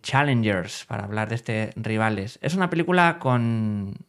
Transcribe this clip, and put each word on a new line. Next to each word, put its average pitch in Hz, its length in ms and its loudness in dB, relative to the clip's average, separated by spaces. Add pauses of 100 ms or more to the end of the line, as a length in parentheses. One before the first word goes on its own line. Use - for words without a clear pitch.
Challengers, 117 800 2
para 107 180 -6
hablar 107 280 -4
de 113 40 -4
este 110 400 -4
Rivales, 110 680 -2
es 156 140 -2
una 180 160 0
película 170 480 2
con 110 760 0 (120)